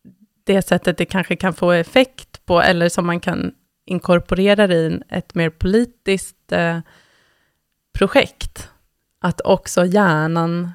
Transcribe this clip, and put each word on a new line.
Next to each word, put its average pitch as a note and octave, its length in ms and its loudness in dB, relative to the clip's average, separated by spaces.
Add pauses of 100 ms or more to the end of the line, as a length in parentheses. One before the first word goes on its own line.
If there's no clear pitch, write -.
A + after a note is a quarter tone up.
(440)
det F#3+ 180 2
sättet D#3+ 360 -2
det F3 80 -2
kanske F#3 300 -4
kan F3+ 180 -4
få F3 180 0
effekt - 760 -2
på, E3+ 160 4
eller F3 280 4
som F3 160 -2
man F3 140 -2
kan F3+ 320 -6 (340)
inkorporera F#3 840 2
det F3+ 80 2
i E3 100 2
en, E3 240 -4
ett - 260 -6
mer E3 140 0
politiskt, G3 1000 -4
eh, E3+ 280 0 (1120)
projekt, - 760 -2 (540)
att F3 180 -4
också F3+ 440 0
hjärnan E3+ 880 0